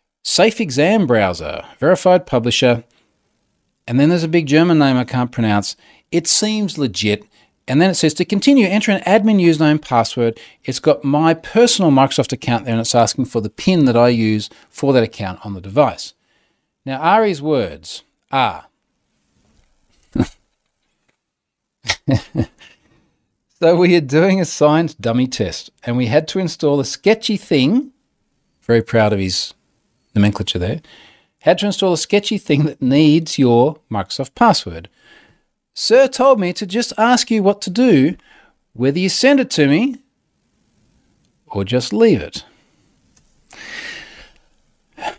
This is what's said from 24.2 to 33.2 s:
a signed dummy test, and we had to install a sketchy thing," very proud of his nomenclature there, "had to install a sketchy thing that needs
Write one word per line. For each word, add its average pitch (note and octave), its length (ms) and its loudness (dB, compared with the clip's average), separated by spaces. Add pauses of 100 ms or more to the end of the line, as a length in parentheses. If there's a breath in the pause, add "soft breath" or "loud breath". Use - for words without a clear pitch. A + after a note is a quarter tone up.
a D#3+ 40 -2
signed D#3 540 0
dummy B2 280 -2
test, - 440 -8 (140)
and A#2+ 100 -4
we B2 120 -2
had D3+ 220 0
to F#3+ 100 -6
install D3 420 -2
a C3+ 40 -6
sketchy A3 520 -2
thing," E3+ 560 0 (680)
very A#2 200 2
proud G#2+ 320 0
of G2+ 60 -2
his F#2 340 -6 (600)
nomenclature G2+ 460 -2
there, A2 220 -6 (580 soft breath)
"had F3+ 200 0
to G3+ 80 -4
install F#3+ 260 -2
a D#3 40 0
sketchy G3+ 400 -2
thing D3+ 280 -2
that - 160 -8
needs D3+ 580 2